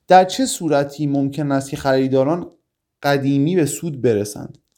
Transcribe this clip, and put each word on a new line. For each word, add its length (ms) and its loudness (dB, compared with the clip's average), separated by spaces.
در 180 8
چه 200 -2
صورتی 600 -2
ممکن 440 -2
است 180 -2
که 80 -8
خریداران 760 0
قدیمی 520 0
به 100 2
سود 360 -8
برسند؟ 560 -2